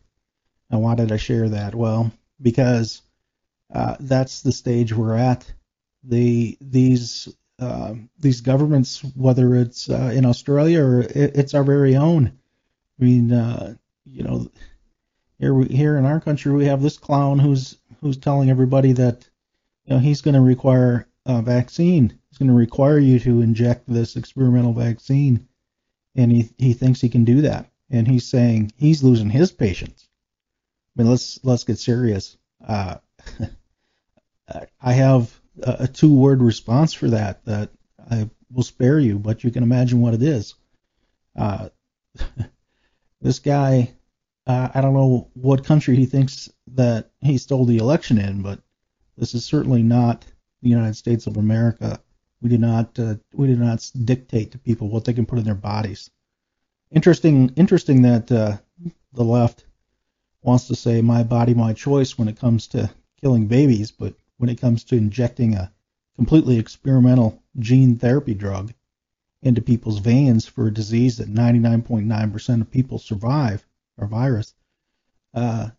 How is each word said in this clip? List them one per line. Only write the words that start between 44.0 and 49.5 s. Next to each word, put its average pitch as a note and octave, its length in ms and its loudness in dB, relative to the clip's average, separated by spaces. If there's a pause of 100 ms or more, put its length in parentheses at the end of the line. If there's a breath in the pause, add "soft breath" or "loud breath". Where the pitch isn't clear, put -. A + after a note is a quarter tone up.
uh, B2+ 260 -2
I C3+ 80 -2
don't C3+ 120 0
know C3 400 2
what C3+ 320 -2
country D3 320 2
he B2+ 80 2
thinks C3+ 440 -4 (240)
that A#2+ 460 -2
he C#3 180 0
stole B2+ 280 -2
the A#2+ 120 2
election B2 400 0
in, G2 240 -4
but G2 180 -10 (580)
this B2 180 -8
is A#2 100 -8
certainly C3 380 0